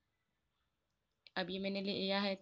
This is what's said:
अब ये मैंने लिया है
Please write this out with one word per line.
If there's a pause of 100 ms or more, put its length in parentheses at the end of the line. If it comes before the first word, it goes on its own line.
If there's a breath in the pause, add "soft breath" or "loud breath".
(1400)
अब
ये
मैंने
लिया
है